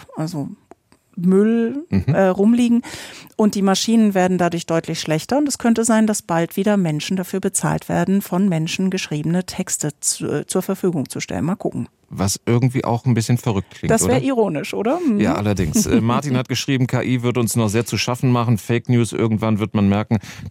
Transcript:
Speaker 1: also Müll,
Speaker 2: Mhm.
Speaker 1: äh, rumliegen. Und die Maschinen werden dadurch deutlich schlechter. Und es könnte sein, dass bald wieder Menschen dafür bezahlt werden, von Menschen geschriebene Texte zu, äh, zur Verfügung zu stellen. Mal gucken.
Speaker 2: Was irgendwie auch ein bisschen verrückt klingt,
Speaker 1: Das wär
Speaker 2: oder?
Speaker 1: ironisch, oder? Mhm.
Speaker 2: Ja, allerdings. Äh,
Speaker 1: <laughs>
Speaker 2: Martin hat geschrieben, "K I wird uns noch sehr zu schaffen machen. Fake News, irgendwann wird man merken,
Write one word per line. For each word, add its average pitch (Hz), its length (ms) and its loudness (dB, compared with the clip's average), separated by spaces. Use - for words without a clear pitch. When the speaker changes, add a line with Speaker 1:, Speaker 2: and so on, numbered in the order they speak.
Speaker 1:
also 156 320 -6
Müll, 226 720 2
Speaker 2:
Mhm. - 260 0
Speaker 1:
äh, 190 120 4
rumliegen. 233 560 2
Und 214 180 2
die 202 80 -2
Maschinen 208 500 2
werden 185 240 2
dadurch 170 300 0
deutlich 160 340 -2
schlechter. 160 380 0
Und 294 100 2
es 254 80 -4
könnte 226 280 2
sein, 220 220 4
dass 208 140 -2
bald 165 360 -2
wieder 202 200 2
Menschen 170 400 -2
dafür 185 240 -4
bezahlt 160 480 -2
werden, 175 320 0
von 190 300 0
Menschen 170 400 -2
geschriebene 170 540 -2
Texte - 560 -6
zu, - 260 -4
äh, 147 200 -4
zur - 140 -2
Verfügung 180 480 -2
zu - 120 -10
stellen. - 260 -4
Mal 175 80 0
gucken. - 340 -6
Speaker 2:
Was - 340 -2
irgendwie 120 400 2
auch 117 220 0
ein 123 80 4
bisschen 113 240 2
verrückt 98 320 -2
klingt, - 200 -4
Speaker 1:
Das 220 160 2
wär 247 100 2
Speaker 2:
oder? - 80 0
Speaker 1:
ironisch, 208 500 -2
oder? 226 260 -2
Mhm. 254 180 0
Speaker 2:
Ja, 95 180 2
allerdings. 98 500 0
Äh, 117 140 2
Speaker 1:
<laughs> - 20 0
Speaker 2:
Martin 127 340 0
hat 131 140 -2
geschrieben, 131 360 0
"K 120 160 0
I 123 200 0
wird 120 160 0
uns 117 180 0
noch 113 120 2
sehr 113 180 0
zu 117 100 -4
schaffen 123 340 0
machen. 120 280 2
Fake 117 320 -2
News, 120 220 2
irgendwann 110 460 0
wird 107 160 -4
man 101 140 4
merken, 107 300 0